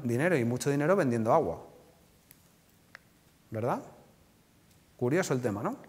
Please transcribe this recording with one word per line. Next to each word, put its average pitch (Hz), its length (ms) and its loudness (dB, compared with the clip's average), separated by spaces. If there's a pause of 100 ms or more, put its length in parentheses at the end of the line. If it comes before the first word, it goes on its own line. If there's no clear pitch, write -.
dinero 135 320 2
y 123 80 2
mucho 120 260 -2
dinero 147 240 2
vendiendo 120 380 2
agua. 143 300 2 (1900)
¿Verdad? 123 320 -2 (1120)
Curioso 160 380 0
el 127 60 -2
tema, 110 220 -2
¿no? 220 140 -4 (120)